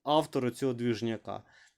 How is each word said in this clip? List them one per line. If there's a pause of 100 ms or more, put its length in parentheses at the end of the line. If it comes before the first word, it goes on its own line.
автор
цього
двіжняка. (360)